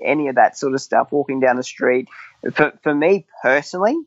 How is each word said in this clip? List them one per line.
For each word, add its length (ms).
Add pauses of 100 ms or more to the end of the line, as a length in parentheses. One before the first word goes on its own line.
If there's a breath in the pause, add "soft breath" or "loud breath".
any 240
of 80
that 220
sort 160
of 80
stuff, 300
walking 280
down 160
the 80
street. 440 (460 loud breath)
For, 280
for 140
me 300 (180)
personally, 500 (140)